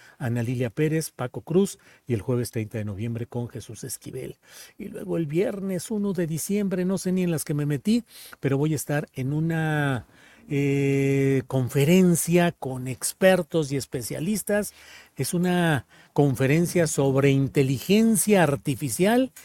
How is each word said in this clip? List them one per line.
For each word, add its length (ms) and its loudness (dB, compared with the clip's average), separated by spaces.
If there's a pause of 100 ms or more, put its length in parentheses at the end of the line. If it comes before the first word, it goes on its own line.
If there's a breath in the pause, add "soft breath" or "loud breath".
(160 loud breath)
Ana 280 -2
Lilia 260 -2
Pérez, 400 -2
Paco 300 -10
Cruz, 400 0 (260 soft breath)
y 80 -2
el 80 -2
jueves 300 -4
treinta 260 -6
de 60 -6
noviembre 420 -6
con 220 -8
Jesús 340 -16
Esquivel. 540 -12 (420 loud breath)
Y 80 -12
luego 300 -8
el 100 -2
viernes 640 -4
uno 220 -2
de 160 -2
diciembre, 560 -2
no 140 0
sé 120 -4
ni 140 0
en 80 0
las 120 -2
que 100 -4
me 120 -2
metí, 380 0 (340 loud breath)
pero 200 0
voy 160 0
a 20 -2
estar 360 -4
en 200 -4
una, 720 0 (420 loud breath)
eh, 1000 2
conferencia 1040 4
con 360 -8
expertos 840 2
y 60 -2
especialistas. 960 -4 (420 loud breath)
Es 200 -4
una 520 2 (280 soft breath)
conferencia 720 2
sobre 440 2
inteligencia 1120 2
artificial 880 0 (140 loud breath)